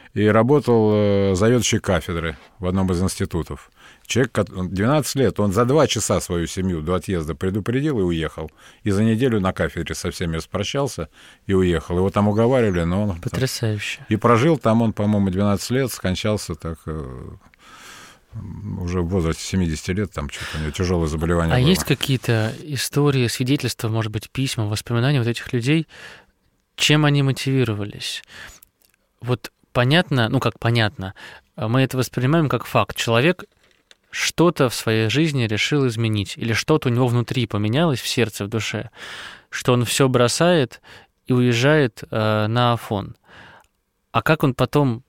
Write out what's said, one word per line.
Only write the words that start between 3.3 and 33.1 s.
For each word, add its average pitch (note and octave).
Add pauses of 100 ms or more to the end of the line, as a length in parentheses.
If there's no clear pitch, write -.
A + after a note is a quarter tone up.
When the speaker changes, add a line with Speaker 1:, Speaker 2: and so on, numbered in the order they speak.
Speaker 1:
Человек, -
кот-, -
он F#2
двенадцать A2+
лет, A2
он G#2
за A2+
два C3+
часа G2+
свою E2+
семью F#2
до E2+
отъезда E2
предупредил A#2
и F#2+
уехал. D#2+ (320)
И G#2+
за G2
неделю A2+
на F#2
кафедре E2
со -
всеми E2
распрощался G2+ (380)
и G2
уехал. F2
Его F#2+
там G#2
уговаривали, A2
но F#2
он F2
Speaker 2:
Потрясающе. -
Speaker 1:
и G#2+
прожил A#2+
там A2+
он, A2
по-моему, G#2
двенадцать G2+
лет, B2+
скончался F#2+
так, E2
э, C#2 (1500)
уже F2+
в E2+
возрасте E2
семидесяти F2+
лет, G2
там D2
что-то -
у -
него D2+
тяжёлое F2
заболевание E2
Speaker 2:
А B2+
Speaker 1:
было. B2+
Speaker 2:
есть F#3
какие-то A#2 (100)
истории, C#3
свидетельства, B2+
может A2
быть, A2
письма, B2+
воспоминания A#2+
вот A#2
этих -
людей? C#3+ (880)
Чем D3+
они C#3+
мотивировались? B2 (1000)
Вот A#2+ (220)
понятно, C3
ну C3
как -
понятно, A2 (420)
мы A#2
это C3
воспринимаем C3
как A#2+
факт. -
Человек B2 (720)